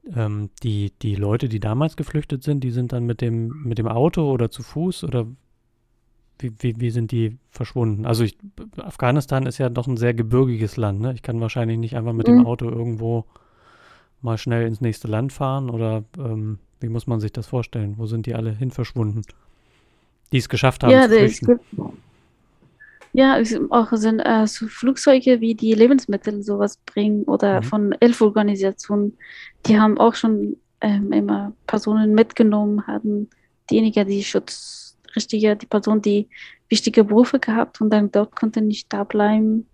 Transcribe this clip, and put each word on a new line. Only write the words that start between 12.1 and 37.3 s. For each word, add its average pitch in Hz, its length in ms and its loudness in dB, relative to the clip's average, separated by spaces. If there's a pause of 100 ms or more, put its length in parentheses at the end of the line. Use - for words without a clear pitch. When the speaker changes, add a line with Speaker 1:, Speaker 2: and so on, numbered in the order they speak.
Speaker 1:
mit 117 160 0
dem 240 120 6
Speaker 2:
Mhm. 240 60 6
Speaker 1:
Auto 117 240 -6
irgendwo 117 540 -4 (960)
mal 117 160 -4
schnell 117 300 -2
ins 110 140 -6
nächste 113 260 -4
Land 113 240 -4
fahren 135 380 -6
oder, 113 340 -4 (140)
ähm, 110 420 -8 (220)
wie 117 80 -6
muss 113 180 -6
man 113 140 -2
sich 107 100 -4
das - 160 -10
vorstellen? 110 500 -6
Wo 113 80 -8
sind 113 200 -6
die 117 100 -8
alle 113 160 -4
hin 120 200 -6
verschwunden, 110 500 -4 (1120)
die 131 40 2
es - 120 -2
geschafft - 340 0
haben 247 80 8
Speaker 2:
Ja, 262 120 10
Speaker 1:
zu 240 80 4
Speaker 2:
der, 220 120 8
es - 160 2
Speaker 1:
flüchten? 240 200 2 (120)
Speaker 2:
gibt, - 220 -10 (1200)
ja, 262 220 6
es 226 120 0
sind - 220 -4
auch 226 220 2
sind, 220 280 0
äh, 220 260 2
so - 200 -6
Flugzeuge, 262 720 4
wie 226 140 0
die 220 220 2
Lebensmittel 214 680 4
sowas 202 360 -2 (100)
bringen 208 380 0
oder 196 340 2
Speaker 1:
Mhm. - 40 -4
Speaker 2:
von 208 380 0
Hilfsorganisationen, 208 1200 2 (480)
die 214 120 6
haben 214 200 4
auch 233 160 4
schon, 208 420 -2 (240)
ähm, 202 300 0
immer 208 420 -2 (140)
Personen 214 480 2
mitgenommen, 208 720 2
hatten 208 420 -6 (400)
diejenigen, 214 380 2
die 202 160 -2
Schutz, - 760 -8 (180)
richtige, 214 400 0
die - 120 -16
Person, 214 340 0
die 208 260 0 (420)
wichtige 220 340 4
Berufe 220 340 4